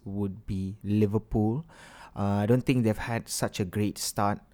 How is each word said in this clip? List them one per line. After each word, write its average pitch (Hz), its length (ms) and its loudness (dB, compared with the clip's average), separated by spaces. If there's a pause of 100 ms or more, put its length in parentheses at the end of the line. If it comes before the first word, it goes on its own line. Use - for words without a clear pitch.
would 101 420 -6
be 95 360 -4
Liverpool. 107 840 2 (500)
Uh, 101 260 0
I 104 60 2
don't 123 180 4
think 127 180 2
they've 107 140 2
had 117 320 -4
such - 300 -4
a 107 60 0
great 101 340 -2
start, 104 400 -2 (140)